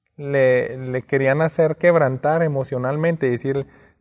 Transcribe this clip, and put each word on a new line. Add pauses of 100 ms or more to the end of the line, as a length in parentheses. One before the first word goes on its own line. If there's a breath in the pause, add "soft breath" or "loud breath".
(180)
Le,
le
querían
hacer
quebrantar
emocionalmente
y
decir, (340 soft breath)